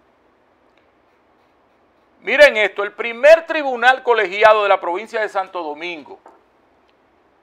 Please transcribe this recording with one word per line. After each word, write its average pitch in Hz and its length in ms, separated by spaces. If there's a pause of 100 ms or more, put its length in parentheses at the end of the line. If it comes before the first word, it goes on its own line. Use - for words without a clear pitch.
(2250)
Miren 262 360
esto, 202 260
el 202 100
primer 254 540
tribunal 262 560
colegiado 214 600
de 196 40
la 190 120
provincia 208 400
de 208 80
Santo 190 340
Domingo 151 560 (1200)